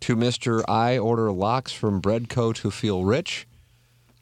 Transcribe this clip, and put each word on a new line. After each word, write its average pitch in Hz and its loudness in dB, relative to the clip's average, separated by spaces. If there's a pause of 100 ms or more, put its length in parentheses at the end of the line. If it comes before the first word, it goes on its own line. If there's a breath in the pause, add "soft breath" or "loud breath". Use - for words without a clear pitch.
to 123 0
Mister 117 0
I 117 2
order 113 2
locks 107 0
from 101 0
Breadco 113 0
to - -4
feel 98 -2
rich. 120 0 (760 soft breath)